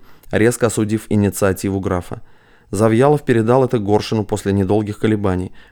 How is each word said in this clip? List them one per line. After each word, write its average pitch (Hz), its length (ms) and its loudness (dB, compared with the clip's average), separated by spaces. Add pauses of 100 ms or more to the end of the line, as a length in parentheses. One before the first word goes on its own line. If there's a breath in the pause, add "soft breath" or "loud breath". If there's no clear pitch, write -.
(320 soft breath)
резко 113 360 2
осудив 107 420 -2
инициативу 98 720 0
графа. 92 400 -6 (480 soft breath)
Завьялов 113 540 2
передал 120 400 2
это 123 160 0
Горшину 104 460 0
после 101 260 -4
недолгих 101 480 0
колебаний, 98 540 -2 (180 soft breath)